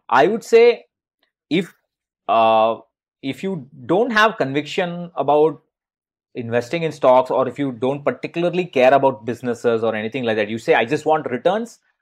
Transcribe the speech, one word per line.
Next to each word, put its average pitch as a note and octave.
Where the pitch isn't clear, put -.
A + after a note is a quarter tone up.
I C#3
would G#3+
say A#3
if, E3+
uh, A2+
if C3+
you F#3+
don't A3
have G#3+
conviction E3
about D3+
investing A#2+
in D3+
stocks, B2+
or C3
if B2
you C#3
don't C3
particularly E3+
care C3
about C3+
businesses A#2
or A2
anything A2
like A2
that, G#2+
you A2
say, D#3
"I A#2
just C#3+
want D3+
returns," F#3